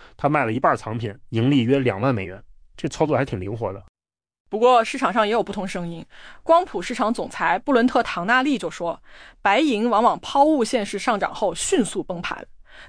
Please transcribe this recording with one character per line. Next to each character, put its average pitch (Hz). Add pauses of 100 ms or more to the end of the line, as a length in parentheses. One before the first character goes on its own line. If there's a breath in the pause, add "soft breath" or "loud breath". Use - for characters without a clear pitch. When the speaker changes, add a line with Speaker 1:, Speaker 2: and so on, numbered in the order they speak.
(160 soft breath)
Speaker 1:
他 143
卖 147
了 110
一 123
半 151
藏 110
品， 107 (160)
盈 117
利 135
约 131
两 117
万 127
美 92
元， 90 (340)
这 -
操 -
作 147
还 127
挺 120
灵 98
活 107
的。 101 (680)
Speaker 2:
不 202
过 240
市 262
场 247
上 214
也 208
有 220
不 202
同 208
声 175
音， 165 (380 loud breath)
光 339
谱 196
市 233
场 220
总 -
裁 170
布 294
伦 240
特· 254
唐 175
纳 247
利 269
就 170
说， - (440 loud breath)
白 202
银 240
往 220
往 220
抛 -
物 302
线 220
式 196
上 208
涨 185
后 180
迅 254
速 170
崩 170
盘， - (460 loud breath)